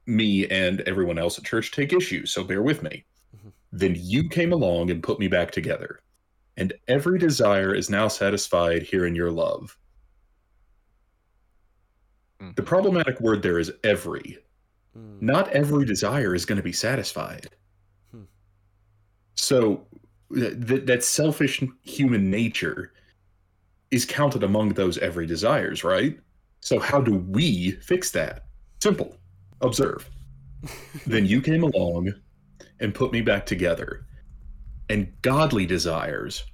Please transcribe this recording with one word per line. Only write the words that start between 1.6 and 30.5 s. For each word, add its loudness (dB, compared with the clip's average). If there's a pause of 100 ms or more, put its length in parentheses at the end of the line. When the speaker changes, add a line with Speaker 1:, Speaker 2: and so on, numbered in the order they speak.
Speaker 1:
take -2
issue, 0
so -4
bear -2
with 0
me. -10 (320)
Speaker 2:
Mm-hmm. -20 (240)
Speaker 1:
"Then 2
you 0
came 0
along 2
and -2
put -2
me 0
back 0
together. -6 (580)
And -2 (140)
every 2
desire 4
is -2
now 2
satisfied 0
here 0
in -2
your 0
love." -4 (2750)
Speaker 3:
Mm-hmm. -16
Speaker 1:
The -2
problematic 2
word 2
there 2
is -2 (120)
every. -2 (600)
Speaker 2:
Mm. -18
Speaker 1:
Not 2
every 2
desire 0
is -2
gonna 0
be -6
satisfied. -6 (600)
Speaker 2:
Hmm. -20 (1120)
Speaker 1:
So 2 (480)
th-, -2
th-, 0
that 2
selfish 0 (200)
human 2
nature -2 (1000)
is 2
counted 0
among 4
those 0
every -2
desires, 0
right? 2 (440)
So 2
how 2
do 4
we 0
fix -2
that? -4 (360)
Simple. 0 (460)
Observe. 0 (480)